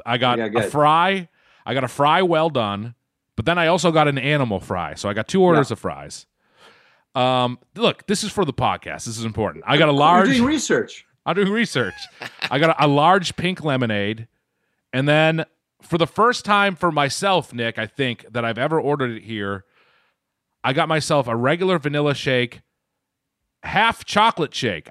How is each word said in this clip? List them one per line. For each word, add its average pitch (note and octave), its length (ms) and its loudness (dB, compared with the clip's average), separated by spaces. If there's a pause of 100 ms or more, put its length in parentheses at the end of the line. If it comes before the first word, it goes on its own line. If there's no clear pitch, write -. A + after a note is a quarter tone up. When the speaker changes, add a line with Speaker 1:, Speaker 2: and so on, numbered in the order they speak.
Speaker 1:
I A#2+ 140 -2
got A#2+ 180 2
Speaker 2:
Yeah, A2+ 80 -2
Speaker 1:
a G#2+ 60 -6
Speaker 2:
good. G#2+ 200 -2
Speaker 1:
fry. E3 580 2 (360)
I A#2 80 -6
got C3 100 -2
a B2 60 0
fry D3+ 320 2
well E3 300 2
done, A2 420 -4 (420)
but A2 100 -6
then E3+ 120 2
I E3 100 2
also E3+ 240 2
got D#3 160 4
an C#3 120 0
animal B2+ 400 0
fry. E2+ 340 -6
So - 160 -6
I G#2 40 -2
got G#2 140 -4
two F#3+ 140 2
orders D#3+ 300 4
Speaker 2:
Yeah. - 20 -6
Speaker 1:
of G2+ 60 -8
fries. D2 480 -12 (880)
Um, B2+ 420 0 (180)
look, G#3 300 -2
this G3+ 180 -2
is G#3 80 -8
for G3 140 -2
the C3+ 80 -2
podcast. F2+ 520 -4
This A2+ 120 -10
is A#2 80 -6
important. G#2+ 420 -4
I C3+ 100 2
got D#3 120 4
a - 20 4
Speaker 2:
You're C#3 80 2
Speaker 1:
large F3 280 6
Speaker 2:
doing B3+ 160 2
research. B3 640 -2 (200)
Speaker 1:
I'm E3+ 100 -2
doing G3 160 0
research. D3 440 -2 (560)
I C3+ 80 0
got E3 200 2
a, D3 60 4
a - 20 6
large D#3+ 480 2
pink F3 280 -4
lemonade, A2+ 640 -2 (640)
and C3+ 140 -2
then D#3+ 380 2 (360)
for - 160 -2
the D#3+ 100 2
first A#3 380 0
time G3+ 300 2
for F3 160 0
myself, D3+ 600 0
Nick, A#2 260 -4
I A2 80 -4
think, B2 440 -4
that A#2 140 -4
I've A2+ 120 -4
ever D#3 220 0
ordered C3+ 320 -2
it A2 120 -12
here, G2+ 420 -6 (1000)
I C3 100 0
got D3+ 140 0
myself D3+ 400 0
a A#2 80 -2
regular E3+ 440 0
vanilla D3 340 -2
shake, B2+ 480 -2 (1040)
half G#3+ 420 -2
chocolate G#3 480 0
shake. F2+ 380 -4